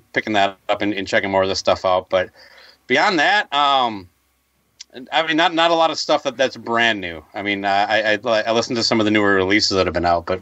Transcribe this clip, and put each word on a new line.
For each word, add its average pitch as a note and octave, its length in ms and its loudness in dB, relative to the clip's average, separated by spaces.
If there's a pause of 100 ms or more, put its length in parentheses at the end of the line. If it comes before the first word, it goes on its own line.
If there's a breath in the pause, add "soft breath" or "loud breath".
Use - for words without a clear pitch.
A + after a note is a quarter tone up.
(140)
picking A#2 200 -4
that G2 220 2 (140)
up G#2 140 -2
and, G#2 100 -2
and F#2+ 140 -6
checking G#2 240 -2
more G2 100 2
of F#2+ 80 0
this F#2 100 -4
stuff - 240 0
out. F#2 280 0
But F#2 180 0 (560 loud breath)
beyond E3+ 320 0
that, G3 340 0
um, C3 560 0 (1040)
I D#3+ 160 0
mean, D#3+ 100 0
not, E3+ 160 2
not E3 160 2
a E3+ 60 2
lot E3 160 2
of C#3+ 80 -6
stuff D3+ 240 0
that, B2+ 140 -4
that's C3 200 0
brand A2+ 440 0
new. E2 220 -10 (120)
I G2+ 80 -8
mean, G2+ 220 -2
uh, G2+ 220 2
I, G#2+ 260 0 (120)
I, A2 220 2
I A2+ 40 2
listened A#2 260 -2
to A2+ 60 -2
some A#2 160 0
of G#2+ 60 2
the G#2+ 60 2
newer G2+ 240 2
releases G2 420 0
that F#2 80 2
have F2 80 -2
been E2+ 120 -2
out, E2+ 200 0
but F#2 160 -4